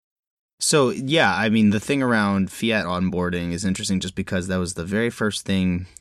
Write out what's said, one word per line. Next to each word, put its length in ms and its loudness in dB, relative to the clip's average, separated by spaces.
So, 320 4
yeah, 440 2
I 140 2
mean, 220 6
the 80 0
thing 240 -2
around 480 2
fiat 340 -2
onboarding 680 -2
is 120 -6
interesting 340 -2
just 160 -8
because 320 -4
that 100 -2
was 180 -4
the 100 -6
very 240 -2
first 360 -4
thing 420 0